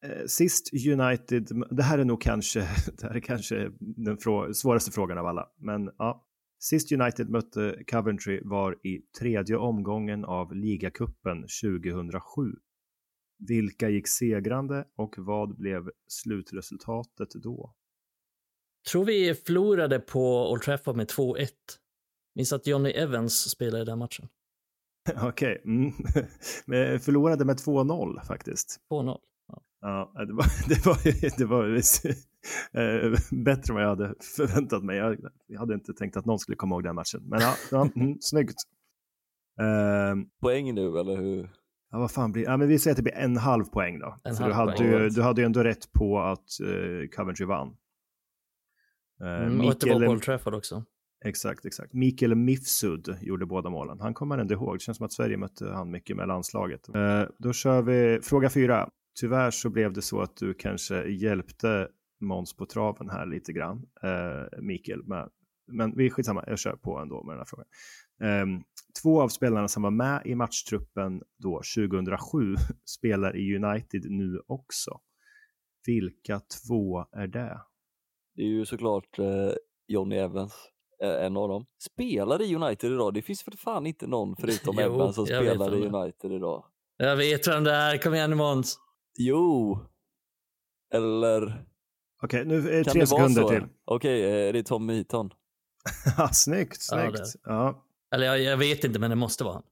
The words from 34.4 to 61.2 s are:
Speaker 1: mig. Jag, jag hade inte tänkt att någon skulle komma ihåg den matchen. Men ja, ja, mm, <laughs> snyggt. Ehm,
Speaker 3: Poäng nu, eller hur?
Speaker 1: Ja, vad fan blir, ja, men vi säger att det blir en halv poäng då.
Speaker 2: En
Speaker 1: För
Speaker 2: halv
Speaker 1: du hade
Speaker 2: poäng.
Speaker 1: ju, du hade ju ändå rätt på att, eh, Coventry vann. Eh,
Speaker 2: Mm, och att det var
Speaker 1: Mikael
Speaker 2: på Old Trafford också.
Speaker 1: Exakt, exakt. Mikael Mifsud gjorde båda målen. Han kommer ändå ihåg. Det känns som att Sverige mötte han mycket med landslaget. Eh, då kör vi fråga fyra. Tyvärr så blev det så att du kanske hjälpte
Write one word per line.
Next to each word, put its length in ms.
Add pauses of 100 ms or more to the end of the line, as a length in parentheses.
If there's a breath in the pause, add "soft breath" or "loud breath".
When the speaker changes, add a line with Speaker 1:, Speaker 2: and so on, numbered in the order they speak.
Speaker 1:
mig. 140
Jag, 200 (300)
jag 120
hade 140
inte 200
tänkt 240
att 80
någon 140
skulle 160
komma 200
ihåg 80
den 120
matchen. 280
Men 180
ja, 120 (180)
ja, 240
mm, 220
<laughs> 40
snyggt. 340 (1040)
Ehm, 640 (160)
Speaker 3:
Poäng 340
nu, 240
eller 180
hur? 320 (420)
Speaker 1:
Ja, 80
vad 120
fan 200
blir, 120
ja, 140
men 100
vi 120
säger 140
att 40
det 60
blir 120
en 220
halv 280
poäng 340
då. 240
Speaker 2:
En 120
Speaker 1:
För 80
Speaker 2:
halv 60
Speaker 1:
du 60
hade 220
Speaker 2:
poäng. 260
Speaker 1:
ju, 60
du 120
hade 200
ju 40
ändå 180
rätt 280
på 280
att, 440
eh, 520
Coventry 300
vann. 220 (1500)
Eh, 260
Speaker 2:
Mm, 140
och 100
att 80
det 100
var 40
Speaker 1:
Mikael 120
Speaker 2:
på 60
Old 120
Trafford 320
också. 300 (400)
Speaker 1:
Exakt, 400
exakt. 280
Mikael 420
Mifsud 840
gjorde 240
båda 240
målen. 300
Han 140
kommer 240
ändå 160
ihåg. 220
Det 40
känns 180
som 80
att 80
Sverige 240
mötte 320
han 220
mycket 260
med 100
landslaget. 680
Eh, 280 (160)
då 140
kör 280
vi 420
fråga 260
fyra. 400 (300)
Tyvärr 320
så 180
blev 240
det 80
så 200
att 160
du 160
kanske 540
hjälpte 800 (340)